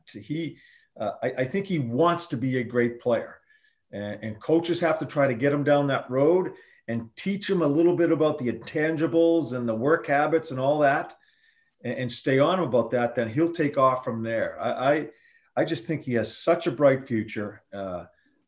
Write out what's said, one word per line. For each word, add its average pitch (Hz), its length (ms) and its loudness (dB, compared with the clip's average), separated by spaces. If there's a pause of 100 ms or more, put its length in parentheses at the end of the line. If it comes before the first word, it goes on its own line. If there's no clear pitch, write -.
(140)
He, 147 440 -8 (420)
uh, 107 120 -2 (120)
I, 131 40 0 (120)
I 131 60 0
think 196 200 -4
he 180 140 -2
wants 156 480 2
to 147 100 -6
be 127 220 -2
a 120 40 -2
great 120 360 0
player. - 380 -2 (540)
And, 104 300 -8
and 110 200 -10
coaches 165 400 0
have 160 180 0
to 151 60 -4
try 139 220 2
to 127 60 2
get 139 200 2
him 143 100 0
down 143 240 4
that 131 240 -2
road 165 400 2 (380)
and 117 260 -4
teach 196 340 -6
him 185 120 2
a 151 60 4
little 165 280 4
bit 165 160 2
about 151 260 2
the 120 140 -2
intangibles 160 1000 0
and 120 140 -4
the 110 80 0
work 147 320 0
habits 151 440 2
and 127 80 -6
all 143 200 2
that, 147 340 2 (680)
and, 123 160 -6
and 123 120 -4
stay 135 280 0
on 180 200 2
him 165 60 0
about 117 260 0
that, 120 240 0
then 113 140 -2
he'll 160 220 0
take 151 260 -2
off 131 260 4
from 113 200 -6
there. 98 380 -4
I, 123 320 0
I, 151 140 -2 (500)
I 123 80 2
just - 200 -6
think 160 180 -6
he 127 100 -4
has 110 220 -2
such 170 320 0
a 160 40 0
bright 135 320 4
future. 107 580 -6 (120)
Uh, 92 320 -8 (420)